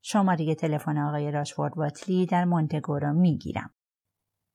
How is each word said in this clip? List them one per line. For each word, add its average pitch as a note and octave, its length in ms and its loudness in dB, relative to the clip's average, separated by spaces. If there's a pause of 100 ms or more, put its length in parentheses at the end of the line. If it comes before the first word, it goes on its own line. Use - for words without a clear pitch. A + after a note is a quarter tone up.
شمارهٔ E3+ 520 2
تلفن D3+ 420 -2
آقای D3 340 -2
راشفورد D3 460 -4
واتلی F3+ 480 0
در F3 200 2
مونتگو D#3 540 0
را C#3+ 140 0
می‌گیرم. - 600 2 (800)